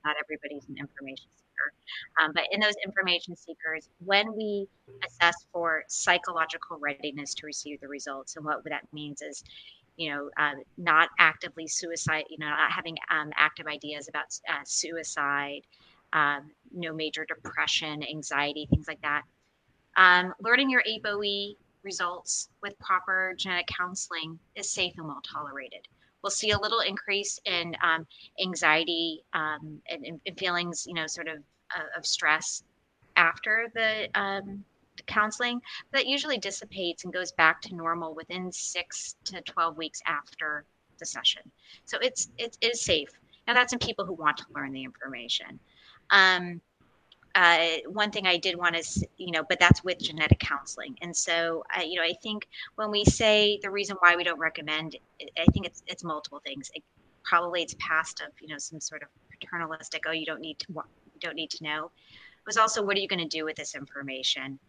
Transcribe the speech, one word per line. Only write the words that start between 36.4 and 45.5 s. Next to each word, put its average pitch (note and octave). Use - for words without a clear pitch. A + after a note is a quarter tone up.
and F3
goes F3+
back E3
to F#3+
normal E3
within F3+
six -
to F#3
twelve E3
weeks D#3+
after D3+
the -
session. -
So -
it's, -
it's, A#3
it A#3
is A#3
safe. D#3
Now A#3+
that's B3
in A#3+
people A3
who F#3
want D3+
to -
learn C#3
the C3
information. B2